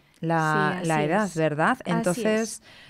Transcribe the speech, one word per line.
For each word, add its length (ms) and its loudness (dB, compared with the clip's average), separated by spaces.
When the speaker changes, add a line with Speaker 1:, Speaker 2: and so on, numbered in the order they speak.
Speaker 1:
la, 600 0
Speaker 2:
Sí, 60 -4
Speaker 1:
la 120 2
Speaker 2:
así 60 0
Speaker 1:
edad, 200 2
Speaker 2:
es. 120 -6
Speaker 1:
¿verdad? 480 0
Speaker 2:
Así 60 -4
Speaker 1:
Entonces, 720 0